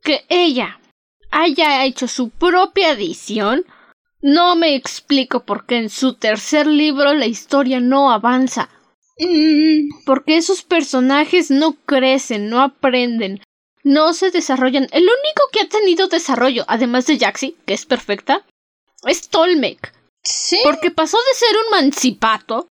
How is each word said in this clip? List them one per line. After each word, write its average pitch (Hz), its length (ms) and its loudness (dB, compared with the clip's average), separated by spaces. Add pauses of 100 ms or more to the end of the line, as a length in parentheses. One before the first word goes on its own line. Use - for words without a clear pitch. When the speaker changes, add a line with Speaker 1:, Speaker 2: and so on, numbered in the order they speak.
Speaker 1:
que 294 260 -2
ella 311 500 0 (520)
haya 302 540 0
hecho 262 220 -4
su 240 220 -6
propia 359 640 0
edición, 226 760 -4 (560)
no 339 340 4
me 330 200 2
explico 262 720 -4
por 208 200 -6
qué 240 120 -2
en 220 120 -4
su 262 240 -2
tercer 247 540 0
libro 294 460 2
la 277 120 0
historia 254 540 -2
no 269 320 2
avanza. 240 580 0 (500)
Speaker 2:
Mm. 311 840 2
Speaker 1:
Porque 277 320 2
esos 359 260 -2
personajes 294 880 0
no 302 340 2
crecen, 262 640 0
no 240 120 0
aprenden, 247 800 -2 (420)
no 302 300 4
se 370 180 0
desarrollan. 262 600 0
El 330 120 2
único 571 480 2
que 440 100 0
ha - 80 -4
tenido 381 380 2
desarrollo, 247 600 -2
además 247 400 -2
de 294 120 0
Jaxi, 233 360 -4 (100)
que 196 80 -4
es - 120 -8
perfecta, 247 600 -4 (600)
es - 240 -4
Tolmec. 320 640 0 (300)
Speaker 2:
Sí. - 400 -4
Speaker 1:
Porque 320 260 0
pasó 320 280 -2
de 494 180 0
ser 480 200 0 (100)
un 453 60 -4 (100)
mancipato 233 920 -2